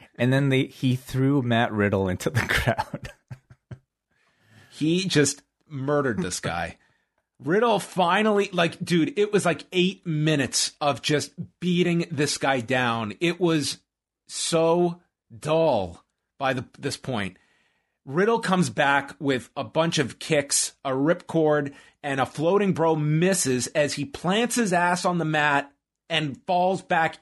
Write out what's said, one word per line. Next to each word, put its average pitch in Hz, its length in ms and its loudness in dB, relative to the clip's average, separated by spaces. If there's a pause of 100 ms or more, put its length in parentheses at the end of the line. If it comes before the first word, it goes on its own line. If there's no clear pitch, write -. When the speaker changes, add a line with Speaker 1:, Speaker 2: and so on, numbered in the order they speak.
(160)
Speaker 1:
and 123 180 2
then 139 160 2
they, 131 160 2
he 127 300 0
threw 135 460 0
Matt 120 300 2
Riddle 101 380 2
into 90 200 -4
the 113 120 0
<laughs> - 80 -2
crowd. - 600 -2 (1600)
Speaker 2:
He 170 360 -2
just 147 380 2 (260)
murdered 135 520 -2
this 90 180 -6
guy. 85 380 -6 (680)
Riddle 208 360 2
finally, 202 760 2
like, 170 300 -2
dude, 160 340 0
it 208 160 0
was, 196 120 0
like, 165 260 -2
eight 185 340 0
minutes 151 720 0
of 143 220 0
just - 320 -2 (260)
beating 175 500 0
this 143 280 -2
guy 139 240 0
down. 117 580 -2
It 175 200 -2
was 160 400 0 (480)
so 170 760 0 (360)
dull 135 680 0 (360)
by 135 140 0
the, 123 120 -4 (140)
this 135 160 -6
point. 101 420 -6 (680)
Riddle 202 340 0
comes 180 300 0
back 139 500 0
with 135 380 -2
a 135 60 -6
bunch 160 340 0
of 131 220 -2
kicks, - 540 -2 (120)
a 139 60 -2
ripcord, 151 840 0 (280)
and 139 180 -4
a 127 60 2
floating 185 480 0
bro 160 220 2
misses 151 720 2
as 147 260 0
he 143 120 -6
plants 208 500 -2
his 220 180 0
ass 180 320 0
on 175 120 0
the 165 80 -2
mat 147 460 0 (380)
and 151 360 -2
falls 185 360 0
back 160 400 0